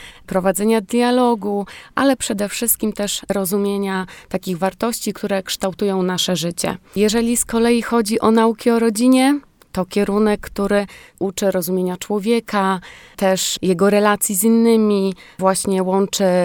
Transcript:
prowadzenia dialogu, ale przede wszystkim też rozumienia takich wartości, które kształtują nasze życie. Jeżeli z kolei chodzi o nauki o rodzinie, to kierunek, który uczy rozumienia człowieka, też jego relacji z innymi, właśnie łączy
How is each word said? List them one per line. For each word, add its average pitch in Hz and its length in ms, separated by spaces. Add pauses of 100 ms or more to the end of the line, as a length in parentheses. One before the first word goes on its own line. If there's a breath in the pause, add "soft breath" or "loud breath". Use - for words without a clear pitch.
(260 loud breath)
prowadzenia 196 560
dialogu, 240 840 (300 loud breath)
ale 262 220
przede 202 320
wszystkim 220 440
też - 360
rozumienia 196 760 (240 loud breath)
takich 185 280
wartości, 196 560
które 196 300
kształtują 190 600
nasze 180 320
życie. 170 420 (180 soft breath)
Jeżeli 233 420
z - 80
kolei 233 360
chodzi 226 380
o 214 120
nauki 226 380
o 233 100
rodzinie, 254 600 (320)
to 185 140
kierunek, 202 560
który 202 460 (320 loud breath)
uczy 196 320
rozumienia 180 460
człowieka, 208 800 (360 loud breath)
też 190 460
jego 185 280
relacji 208 460
z 180 80
innymi, 220 720 (260 loud breath)
właśnie 190 440
łączy 196 420 (200)